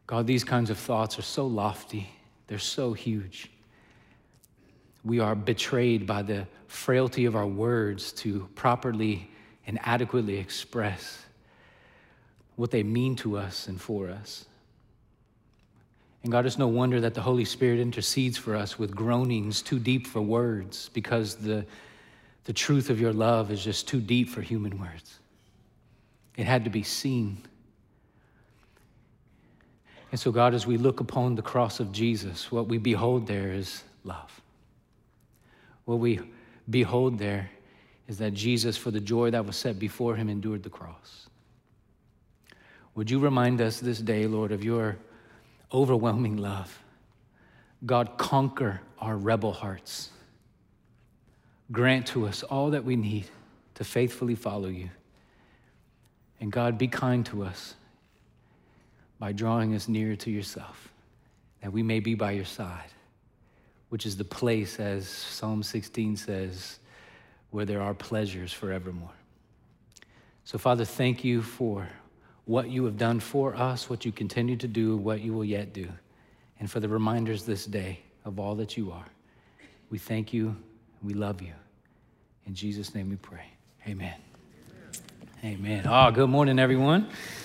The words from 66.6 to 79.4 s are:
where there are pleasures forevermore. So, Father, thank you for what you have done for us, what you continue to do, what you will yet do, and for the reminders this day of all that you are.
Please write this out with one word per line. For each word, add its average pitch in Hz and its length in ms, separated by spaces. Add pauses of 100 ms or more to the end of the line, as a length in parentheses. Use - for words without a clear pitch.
where 107 120
there 101 180
are 101 120
pleasures 95 580
forevermore. 90 640 (1300)
So, - 140
Father, 120 260
thank 123 400
you 120 180
for 107 460 (580)
what 117 240
you 127 160
have 104 120
done 117 220
for 135 360
us, 123 320
what 120 160
you 113 80
continue 120 460
to 123 100
do, 110 300
what 104 240
you 113 100
will 110 140
yet 101 280
do, 92 140 (720)
and 104 100
for 117 100
the 104 100
reminders 110 560
this 101 200
day 92 340 (260)
of 98 140
all 101 160
that 107 200
you 98 160
are. 85 140 (840)